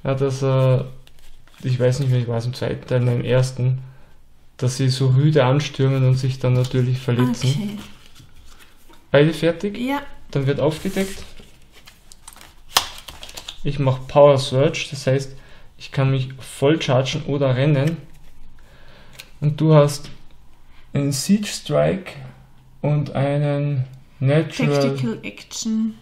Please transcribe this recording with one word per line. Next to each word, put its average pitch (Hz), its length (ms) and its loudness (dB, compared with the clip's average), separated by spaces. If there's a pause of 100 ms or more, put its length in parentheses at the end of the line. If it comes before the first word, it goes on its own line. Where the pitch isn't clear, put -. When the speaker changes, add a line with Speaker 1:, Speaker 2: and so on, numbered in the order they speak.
Speaker 1:
ja, 135 100 -2
dass, 131 300 -2
äh, 131 400 4 (800)
ich 127 160 -2
weiß 123 220 2
nicht 131 100 2
mehr, 123 80 4
ich 120 80 -2
war's 117 180 -2
im 123 80 -4
zweiten 131 320 -6
Teil, 127 140 0
nein, 123 220 2
im - 40 -6
ersten, 127 520 2 (800)
dass 127 180 -2
sie 131 140 2
so 131 180 2
rüde 139 380 6
anstürmen 135 600 2
und 127 100 6
sich 131 240 -2
dann 127 120 2
natürlich 127 480 2
verletzen. 123 560 0
Speaker 2:
Okay. 208 220 -6 (1300)
Speaker 1:
Beide 143 240 6
fertig? 170 440 -2
Speaker 2:
Ja. 269 240 -4 (300)
Speaker 1:
Dann 139 160 -2
wird 139 120 0
aufgedeckt. 190 640 -2 (2500)
Ich 139 160 -4
mach 131 280 -2
Power 143 300 6
Surge, 135 540 0
das - 160 -6
heißt, 135 260 -2 (440)
ich - 160 -16
kann 135 180 2
mich 131 300 -2
voll 156 400 0
chargen 135 420 0
oder 139 320 0
rennen. 143 400 2 (1500)
Und 151 180 0
du 156 160 6
hast 147 340 4 (840)
einen 143 180 0
Siege 208 340 0
Strike 156 640 -2 (720)
und 147 300 0
einen 143 720 0 (360)
Natural 147 600 2
Speaker 2:
Tactical 139 420 -2
Action. 220 800 -4